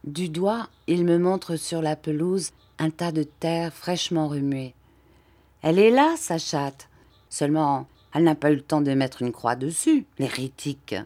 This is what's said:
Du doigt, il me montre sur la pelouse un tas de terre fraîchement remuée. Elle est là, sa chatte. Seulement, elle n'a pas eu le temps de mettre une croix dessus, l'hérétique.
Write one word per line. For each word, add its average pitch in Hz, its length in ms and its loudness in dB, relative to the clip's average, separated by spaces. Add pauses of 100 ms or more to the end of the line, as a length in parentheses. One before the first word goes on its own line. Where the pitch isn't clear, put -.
Du 156 240 -6
doigt, 196 400 -2 (180)
il 175 160 2
me 170 140 4
montre 180 400 0
sur 165 240 -6
la 156 140 0
pelouse 165 560 -2 (280)
un 160 100 0
tas 170 220 -4
de 156 120 0
terre 165 500 -4
fraîchement 165 540 -2
remuée. 139 460 -4 (880)
Elle 165 180 2
est 220 120 8
là, 302 260 4
sa 170 200 -4
chatte. 139 500 -6 (420)
Seulement, 143 580 0 (260)
elle 160 100 4
n'a 160 120 6
pas 147 160 2
eu 147 40 6
le 135 60 -6
temps 151 200 0
de 143 120 2
mettre 135 280 0
une 123 100 -2
croix 120 240 -2
dessus, 165 500 0 (140)
l'hérétique. 131 760 -6 (100)